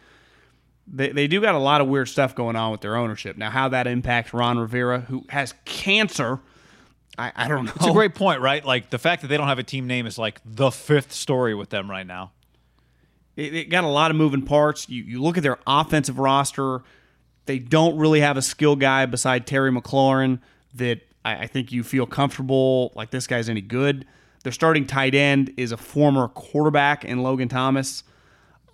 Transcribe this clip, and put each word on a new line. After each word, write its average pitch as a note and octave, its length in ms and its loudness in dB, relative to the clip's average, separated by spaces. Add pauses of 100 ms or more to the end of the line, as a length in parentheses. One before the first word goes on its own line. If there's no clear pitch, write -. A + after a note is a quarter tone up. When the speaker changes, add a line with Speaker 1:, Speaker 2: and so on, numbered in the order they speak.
(880)
Speaker 1:
they, C3+ 240 -4
they C#3+ 160 0
do F#3 140 0
got G#3 140 4
a D3 40 2
lot C#3+ 220 4
of C#3 60 2
weird C3+ 200 0
stuff C3+ 280 -2
going A#2 200 -4
on A2+ 160 -2
with G#2 100 -8
their G#2 140 -4
ownership. A2 420 -4
Now, G#2+ 120 -6
how C3 200 0
that B2+ 180 0
impacts B2 460 -2
Ron A#2+ 240 0
Rivera, B2 440 -2
who B2+ 280 -10
has C#3 240 -6 (120)
cancer, D#3 760 -2 (800)
I, A#2+ 180 -8
I A#2 120 -4
don't C#3 180 -2
know. A2 100 -8
Speaker 2:
It's F3 120 2
a E3 40 4
great G3+ 240 4
point, E3+ 260 0
right? C#3 220 0
Like, B2+ 260 -2
the B2 100 -4
fact E3+ 240 0
that C#3 60 -10
they D3 80 2
don't C#3+ 100 -2
have C3+ 120 0
a B2+ 40 -6
team C3 240 -8
name B2 180 -4
is, G#2+ 120 -10
like, A2 280 -6
the A#2 260 0
fifth - 400 0
story B2+ 440 -2
with G2+ 140 -10
them G2+ 200 -6
right F#2+ 180 -10
now. F#2 240 -14 (1040)
Speaker 1:
It, D3 180 -8
it E3 120 -6
got F3 180 2
a E3 40 0
lot D3 240 4
of D#3 60 2
moving C#3+ 240 4
parts. D3 480 2
You, B2 140 -8
you A#2+ 180 -8
look E3+ 160 0
at E3 60 2
their C3+ 240 0
offensive C#3 520 0
roster, C3+ 640 0 (640)
they C3+ 140 -4
don't D#3 380 2
really D#3 240 4
have C#3+ 140 4
a C3+ 60 -2
skill D3 340 2
guy C3+ 300 4
beside B2 400 -2
Terry C3+ 260 0
McLaurin C3 680 2 (340)
that A#2+ 280 -4 (240)
I, A2 180 -6
I A#2 40 -8
think B2+ 240 -6
you A#2+ 120 -4
feel B2+ 220 -2
comfortable, C3 920 0
like, A2 160 -12
this B2+ 160 -6
guy's A#2 220 -2
any G#2+ 120 -2
good. C3 440 -2 (380)
Their B2 100 -8
starting D#3+ 340 2
tight C3+ 280 0
end C#3 420 2
is A#2+ 160 -4
a A2+ 40 -6
former C#3 520 2
quarterback D3 760 0
in B2+ 200 -4
Logan C3 260 -2
Thomas. C3 540 -2 (720)